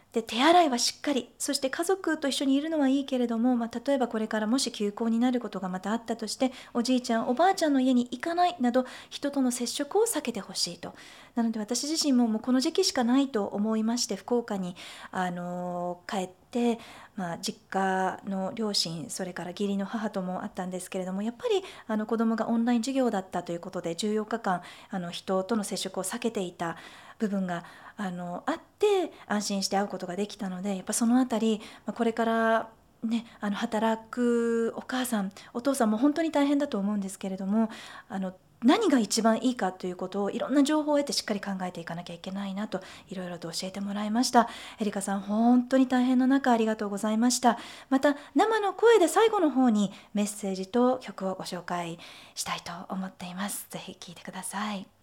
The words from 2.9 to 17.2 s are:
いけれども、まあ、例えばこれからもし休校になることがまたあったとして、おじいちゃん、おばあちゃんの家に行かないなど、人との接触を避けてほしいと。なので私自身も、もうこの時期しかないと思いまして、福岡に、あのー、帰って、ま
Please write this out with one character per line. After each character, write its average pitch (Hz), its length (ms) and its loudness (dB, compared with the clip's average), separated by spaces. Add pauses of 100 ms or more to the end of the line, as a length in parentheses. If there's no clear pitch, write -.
い 269 40 -6
け 269 140 -2
れ 247 80 2
ど 226 100 -2
も、 247 200 4
ま 233 100 -2
あ、 233 180 -6
例 277 100 2
え 269 40 2
ば 247 80 2
こ 233 140 -4
れ 220 80 -4
か 220 100 -2
ら 214 80 0
も 247 140 2
し 240 100 -2
休 202 220 -2
校 226 160 -2
に 226 100 2
な 240 100 4
る 247 120 2
こ 233 80 -8
と 196 100 -8
が 185 100 -6
ま 185 120 -6
た 196 100 -6
あ 214 40 2
っ 233 100 -4
た 233 100 -4
と 214 140 -6
し - 80 -6
て、 254 160 0 (200)
お 233 120 0
じ 254 100 2
い 247 80 2
ち 247 100 -2
ゃ 226 60 2
ん、 220 100 -2
お 247 60 2
ば 320 120 4
あ 381 100 6
ち 330 80 0
ゃ 311 40 4
ん 294 40 4
の 269 80 4
家 254 140 4
に 247 180 4
行 247 80 -10
か 339 160 -4
な 349 100 6
い 349 140 0
な 247 100 4
ど、 254 160 2 (240)
人 - 220 -4
と 277 100 0
の 254 80 4
接 240 160 -4
触 285 320 -2
を 427 80 6
避 311 160 -2
け 233 100 -4
て 220 60 -8
ほ 190 160 -12
し 175 200 -4
い - 40 -16
と。 180 160 -12 (400)
な 240 80 0
の 226 80 2
で 220 80 -4
私 240 300 -4
自 311 180 0
身 285 60 4
も、 240 160 6
も 220 100 0
う - 20 -2
こ 254 120 0
の 262 80 4
時 320 140 0
期 381 100 4
し - 80 2
か 262 100 0
な 240 160 4
い 277 80 4
と 226 180 0
思 214 320 0
い 220 60 0
ま 226 160 0
し 240 80 -2
て、 208 80 -4
福 240 220 -2
岡 233 200 -2
に、 180 200 -4 (340)
あ 185 220 -2
の 175 760 -6
ー、 - 100 -6
帰 185 100 -2
っ - 20 -16 (240)
て、 240 260 2 (380)
ま 180 160 -4